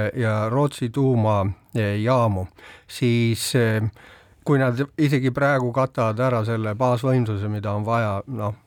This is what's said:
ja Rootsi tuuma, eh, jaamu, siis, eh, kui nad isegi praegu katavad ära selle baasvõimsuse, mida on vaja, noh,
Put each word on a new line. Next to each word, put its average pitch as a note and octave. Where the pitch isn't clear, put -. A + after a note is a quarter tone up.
ja A2
Rootsi C#3
tuuma, A2+
eh, G#2
jaamu, A2
siis, A#2
eh, A2
kui C#3+
nad B2
isegi C#3
praegu C3+
katavad A#2+
ära B2
selle A2
baasvõimsuse, A#2+
mida G#2
on G#2+
vaja, A2
noh, G#2+